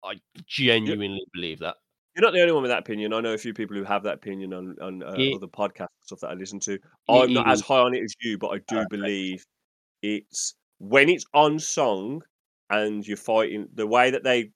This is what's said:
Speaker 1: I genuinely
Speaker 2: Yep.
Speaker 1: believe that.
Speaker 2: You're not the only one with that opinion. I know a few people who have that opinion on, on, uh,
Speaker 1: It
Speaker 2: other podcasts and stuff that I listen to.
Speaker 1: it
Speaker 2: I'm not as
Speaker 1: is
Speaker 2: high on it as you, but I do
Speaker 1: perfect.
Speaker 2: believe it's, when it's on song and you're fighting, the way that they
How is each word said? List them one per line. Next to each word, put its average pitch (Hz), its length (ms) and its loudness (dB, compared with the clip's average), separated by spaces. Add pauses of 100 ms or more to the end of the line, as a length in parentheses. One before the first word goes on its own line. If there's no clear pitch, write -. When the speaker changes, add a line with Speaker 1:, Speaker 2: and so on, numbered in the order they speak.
Speaker 1:
I 95 120 -10 (320)
genuinely 110 720 2
Speaker 2:
Yep. 92 140 -12
Speaker 1:
believe 85 260 -8
that. 82 180 -8 (380)
Speaker 2:
You're 175 80 2
not 220 100 4
the 180 80 4
only 170 120 6
one 147 100 2
with 123 80 0
that 110 80 0
opinion. 107 340 -4
I 113 80 0
know 113 120 -2
a 107 40 -4
few 110 160 -8
people 101 220 -8
who 98 80 -6
have 98 200 -2
that 101 120 -2
opinion 95 380 -10
on, 92 280 -12
on, 92 220 -10
uh, 80 140 -10
Speaker 1:
It 131 180 0
Speaker 2:
other 95 120 -12
podcasts 98 320 -6
and - 240 -12
stuff - 180 -16
that 67 80 -8
I 80 40 -8
listen 95 280 -12
to. 101 120 -6
Speaker 1:
it 95 80 -8 (280)
Speaker 2:
I'm 123 240 6
not 123 140 2
as 127 120 4
Speaker 1:
is 101 60 -8
Speaker 2:
high 131 140 4
on 123 160 4
it 101 80 -2
as 104 180 -8
you, 113 160 -4
but - 120 -4
I 98 100 -4
do - 40 -20 (120)
Speaker 1:
perfect. 110 160 -2
Speaker 2:
believe 98 540 -4 (560)
it's, - 520 -6 (240)
when 135 320 4
it's 180 240 0
on 151 260 4
song 131 640 -2 (480)
and 107 360 -2
you're 101 120 -8
fighting, 107 560 0
the 110 140 -4
way 123 240 4
that 131 120 -4
they 123 320 2